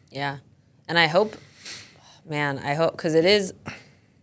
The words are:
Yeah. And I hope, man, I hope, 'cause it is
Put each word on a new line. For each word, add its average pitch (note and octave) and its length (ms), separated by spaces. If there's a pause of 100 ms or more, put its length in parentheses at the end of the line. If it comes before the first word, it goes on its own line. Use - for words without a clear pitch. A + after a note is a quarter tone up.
Yeah. C#3 280 (500)
And E3+ 100
I E3 100
hope, G3 280 (920)
man, D3 340
I C#3+ 160
hope, E3 220
'cause D#3+ 160
it D#3+ 120
is G3 280 (680)